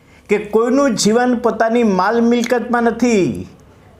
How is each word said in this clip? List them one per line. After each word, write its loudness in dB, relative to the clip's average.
કે 0
કોઈનું 0
જીવન 2
પોતાની 0
માલ 0
મિલકતમાં 0
નથી, 0